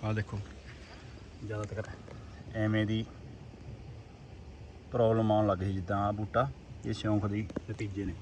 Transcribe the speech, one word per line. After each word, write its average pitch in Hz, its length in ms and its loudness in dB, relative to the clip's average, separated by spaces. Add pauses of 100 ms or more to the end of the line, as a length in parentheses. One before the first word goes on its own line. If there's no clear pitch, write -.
ਆਹ 110 100 2
ਦੇਖੋ 107 260 0 (1040)
ਜ਼ਿਆਦਾਤਰ 107 380 -4 (720)
ਐਵੇਂ 107 300 4
ਦੀ 110 180 2 (1900)
ਪ੍ਰੋਬਲਮ 110 400 8
ਆਉਣ 107 160 8
ਲੱਗ 95 100 6
ਗਈ, 95 160 2
ਜਿੱਦਾਂ 95 260 0
ਆਹ 104 140 4
ਬੂਟਾ, 110 360 2 (360)
ਇਹ 113 80 0
ਸਿਉਂਕ 107 340 2
ਦੇ 107 200 0 (220)
ਨਤੀਜੇ 101 360 -2
ਨੇ। 87 160 -2